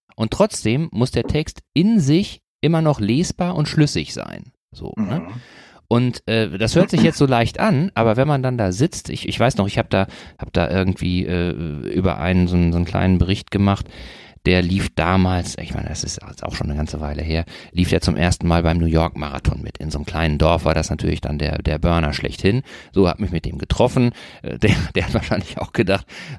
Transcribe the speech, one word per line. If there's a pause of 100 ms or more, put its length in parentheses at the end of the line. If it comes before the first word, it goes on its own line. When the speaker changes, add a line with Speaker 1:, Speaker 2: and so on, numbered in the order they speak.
(160)
Speaker 1:
und
trotzdem
muss
der
Text (140)
in
sich (220)
immer
noch
lesbar
und
schlüssig
sein. (200)
So,
ne?
Speaker 2:
Mhm. (640)
Speaker 1:
Und,
äh,
das
hört
sich
jetzt
so
leicht
an,
aber
wenn
man
dann
da
sitzt,
ich,
ich
weiß
noch,
ich
hab
da, (320)
hab
da
irgendwie,
äh,
über
einen,
so
einen,
so
einen
kleinen
Bericht
gemacht, (600)
der
lief
damals,
ich
meine,
das
ist (220)
auch
schon
eine
ganze
Weile
her, (260)
lief
der
zum
ersten
Mal
beim
New
York
Marathon
mit.
In
so
einem
kleinen
Dorf
war
das
natürlich
dann
der,
der
Burner
schlechthin. (320)
So,
hab
mich
mit
dem
getroffen. (320)
Äh,
der, (100)
<laughs>
der
hat
wahrscheinlich
auch
gedacht, (320)